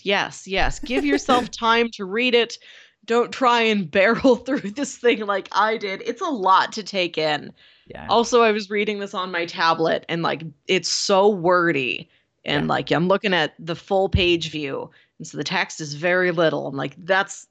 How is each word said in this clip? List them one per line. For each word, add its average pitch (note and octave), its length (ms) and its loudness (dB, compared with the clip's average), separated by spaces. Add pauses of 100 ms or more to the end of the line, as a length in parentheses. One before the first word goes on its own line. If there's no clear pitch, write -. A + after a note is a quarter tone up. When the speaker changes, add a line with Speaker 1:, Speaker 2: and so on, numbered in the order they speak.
Speaker 1:
Yes, F#3 420 -2
yes. F#3 340 0
Give C4+ 240 -2
Speaker 2:
<laughs> - 0 -
Speaker 1:
yourself C#4 460 0
time A#3 440 2
to G#3 100 -10
read A3+ 300 0
it. A#3 240 2 (460)
Don't A#3 280 0
try A#3+ 300 2
and G#3 280 0
<laughs> - 0 -
barrel A3 460 4
through A#3 360 -4
this C#4 240 -6
thing A3 300 2
like G3 260 -2
I G#3+ 240 2
did. F#3+ 280 -8
It's A#3 180 -6
a F#4 40 -4
lot F#3 460 2
to A3 100 -8
take F3 360 -4
in. D3+ 340 -2 (360)
Speaker 2:
Yeah. C#2 220 -14
Speaker 1:
Also, A#3 320 4
I A3 80 6
was G#3 180 -2
reading G#3 300 -2
this G3+ 160 -10
on F#3 160 -6
my E3+ 160 -4
tablet, E3 640 0
and, E3+ 140 -4
like, D3+ 200 -2 (240)
it's F#3 220 0
so G3+ 400 4
wordy, E3+ 800 0 (340)
and D3 200 0
Speaker 2:
Yeah. D#3 40 -2
Speaker 1:
like, C#3+ 220 -2
I'm D#3 160 2
looking F#3+ 260 0
at D#3 280 0
the E3 160 -8
full F#3+ 320 0
page F3 420 2
view, C#3 400 -8 (300)
and E3 80 -14
so - 80 -14
the D3+ 80 -6
text F#3 360 -4
is D3 140 -10
very F3+ 380 0
little. D3+ 340 0
I'm C#3+ 80 -8
like, C#3 240 -8
"That's, F#3 520 -2